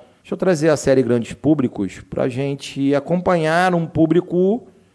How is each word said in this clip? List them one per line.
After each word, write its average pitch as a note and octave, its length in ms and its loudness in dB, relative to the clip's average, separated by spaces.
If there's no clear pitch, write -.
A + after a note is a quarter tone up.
deixa - 100 -8
eu F#3 40 -8
trazer E3 320 0
a D3 80 2
série C3 260 2
Grandes A#2 300 -2
Públicos B2 680 -2
pra C3 180 -2
gente C#3 680 -2
acompanhar F3 800 0
um E3+ 100 0
público F3 840 2